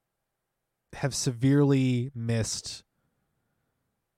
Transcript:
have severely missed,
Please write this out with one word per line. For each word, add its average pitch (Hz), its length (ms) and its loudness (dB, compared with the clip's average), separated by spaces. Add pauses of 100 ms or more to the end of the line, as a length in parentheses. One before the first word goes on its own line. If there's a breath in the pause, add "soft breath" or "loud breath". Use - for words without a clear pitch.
(920)
have 135 200 -4
severely 135 1000 2
missed, 117 680 -4 (1300)